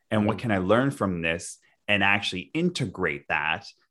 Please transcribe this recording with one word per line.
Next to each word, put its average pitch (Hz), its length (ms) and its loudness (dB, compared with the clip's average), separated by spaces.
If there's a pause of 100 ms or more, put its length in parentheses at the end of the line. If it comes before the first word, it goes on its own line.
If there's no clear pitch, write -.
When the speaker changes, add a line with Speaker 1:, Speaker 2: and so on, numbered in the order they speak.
(120)
Speaker 1:
And 107 120 2
what 107 120 0
Speaker 2:
Mm-hmm. - 60 -10
Speaker 1:
can 117 100 -2
I 95 60 2
learn 113 340 4
from 95 280 -2
this?" 82 380 -4 (300)
And 101 160 4
actually 98 500 0
integrate 98 760 -2
that 78 380 -4 (240)